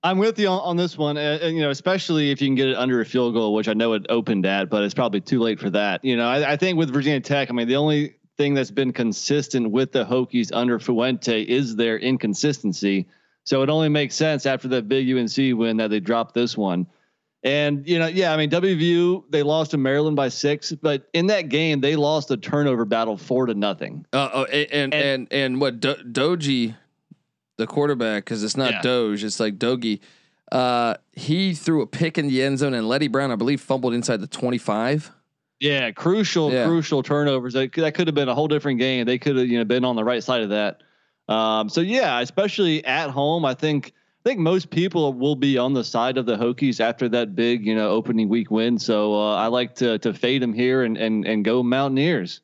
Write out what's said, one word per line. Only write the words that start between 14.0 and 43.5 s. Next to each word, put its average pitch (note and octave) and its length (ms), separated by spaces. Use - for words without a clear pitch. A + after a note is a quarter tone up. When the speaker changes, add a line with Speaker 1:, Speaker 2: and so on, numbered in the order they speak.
Speaker 1:
sense D#3 300
after C3 240
that B2 180
big C3+ 200
U C3 100
N A#2+ 100
C C3 260
win A2+ 240
that A2 120
they G#2+ 100
dropped A2+ 360
this A#2+ 220
one. F2+ 280
And, C#3+ 440
you E3+ 120
know, E3 80
yeah, E3+ 260
I D#3 40
mean, D3+ 120
W F3+ 260
V D#3 160
U, F3 380
they D3 140
lost D3+ 280
to D#3+ 60
Maryland C#3+ 380
by C3+ 140
six, D3 420
but D3 420
in E3+ 140
that F#3+ 220
game, D3+ 300
they C#3+ 160
lost D3 360
a B2 60
turnover C3 480
battle A2+ 320
four B2+ 280
to A#2 80
nothing. G2 580
Speaker 2:
Uh, C3+ 220
oh, C3+ 120
and, D3 260
and, C#3+ 220
Speaker 1:
And D3+ 100
Speaker 2:
and, C3+ 280
and C3+ 300
what, B2+ 180
Do-, C3+ 160
Doji, C3+ 640
the A2 100
quarterback, A#2 580
'cause G#2+ 180
it's G#2+ 140
not B2+ 140
Speaker 1:
Yeah. G#2+ 100
Speaker 2:
Doge, A2+ 420
it's G#2+ 160
like G#2 200
Dogie. A#2 400
Uh, B2 440
he F3+ 400
threw D#3 300
a G#2 40
pick D#3+ 300
in D3 100
the C3 140
end C3+ 180
zone, C#3 140
and A#2 160
Letty C#3+ 180
Brown, C3+ 240
I A#2 40
believe, B2+ 260
fumbled B2+ 320
inside A#2+ 280
the G#2 60
twenty-five. B2 840
Speaker 1:
Yeah, C#3 320
crucial, E3+ 600
Speaker 2:
Yeah. B2+ 140
Speaker 1:
crucial D#3 380
turnovers. C3+ 500
That, C3 200
that D#3+ 200
could F3 140
have D#3+ 80
been C#3+ 120
a A#2+ 80
whole D3+ 140
different C#3+ 300
game. B2+ 260
They B2 140
could C#3 180
have, B2+ 100
you A#2+ 120
know, A#2 60
been B2 200
on B2 100
the A2 80
right A#2+ 200
side B2+ 180
of G#2 80
that. G#2 320
Um, A2 400
so D#3+ 120
yeah, F#3 380
especially E3+ 640
at C#3 240
home, D3 360
I C3 100